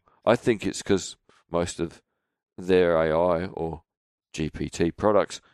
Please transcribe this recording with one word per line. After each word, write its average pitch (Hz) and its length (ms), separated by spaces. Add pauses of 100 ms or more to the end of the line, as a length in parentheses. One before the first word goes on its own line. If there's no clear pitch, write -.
(260)
I 113 100
think 110 300
it's - 160
'cause - 340 (340)
most 87 300
of 82 220 (560)
their 90 400
A 80 200
I 87 280
or 80 380 (500)
G 78 160
P 73 200
T 85 220
products 101 480 (140)